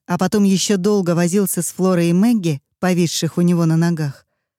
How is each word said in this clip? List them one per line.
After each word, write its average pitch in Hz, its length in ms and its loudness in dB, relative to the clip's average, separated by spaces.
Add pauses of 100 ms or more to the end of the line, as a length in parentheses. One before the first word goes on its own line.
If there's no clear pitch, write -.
а 175 100 -2
потом 202 280 0
еще 196 320 2
долго 185 400 0
возился 175 440 -2
с - 120 -8
Флорой 175 380 0
и - 20 2
Мэгги, 185 500 0 (160)
повисших 170 580 -2
у 175 40 0
него 175 260 2
на 160 100 2
ногах, 165 500 -2 (320)